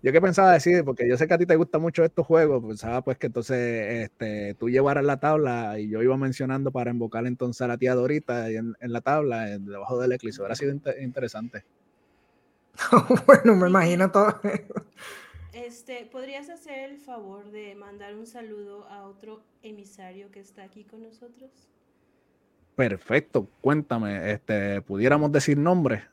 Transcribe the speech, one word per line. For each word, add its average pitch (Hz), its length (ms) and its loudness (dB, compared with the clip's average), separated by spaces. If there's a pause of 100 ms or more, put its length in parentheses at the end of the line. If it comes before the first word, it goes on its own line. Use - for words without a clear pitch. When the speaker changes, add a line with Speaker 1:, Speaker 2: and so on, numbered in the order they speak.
Speaker 1:
Yo 131 100 2
que 160 80 8
pensaba 185 320 6
decir, 170 320 4
porque 123 240 -2
yo 123 80 4
sé 156 100 2
que 156 60 2
a 165 60 4
ti 175 80 2
te 170 100 6
gustan 160 240 2
mucho 165 240 2
estos 170 220 -2
juegos, 151 360 4
pensaba, 110 400 -6
pues, 127 140 -4
que - 120 -6
entonces, 117 840 -4
este, 104 440 -8
tú 117 140 -6
llevaras 139 340 2
la 139 160 0
tabla 123 600 0
y 107 80 -6
yo 107 140 -2
iba 127 160 4
mencionando 135 520 -2
para 123 200 -4
invocar 117 360 -4
entonces 123 360 -4
a 123 60 -2
la 120 100 -4
tía 127 160 2
Dorita 123 560 -2
y 110 60 -4
en, 113 240 -8
en 123 120 -8
la 117 80 -4
tabla, 127 500 -2
en, 101 140 -10
debajo 101 340 -6
del 123 140 2
eclipse. 113 300 -6
Hubiera 107 140 -4
sido 139 160 -4
inte-, 139 300 -6
interesante. 120 640 -8 (1080)
Speaker 2:
<laughs> - 520 2
Bueno, 233 300 8
me 180 100 4
Speaker 3:
Sí. 175 40 2
Speaker 2:
imagino 180 400 4
todo. 208 280 2 (1160)
Speaker 3:
Este, 240 580 -16
¿podrías 277 380 -14
hacer 277 400 -16
el 285 80 -20
favor 208 520 -18
de 208 240 -18
mandar 202 400 -20
un 220 120 -18
saludo 208 640 -18
a 202 160 -20
otro 214 360 -20 (200)
emisario 202 680 -20
que 196 100 -20
está 196 240 -20
aquí 196 200 -20
con 220 180 -20
nosotros? 240 680 -20 (1040)
Speaker 1:
Perfecto, 117 720 -2 (140)
cuéntame, 110 680 -2
este, 101 500 -4
¿pudiéramos 139 500 0
decir 143 240 2
nombre? 147 460 0 (100)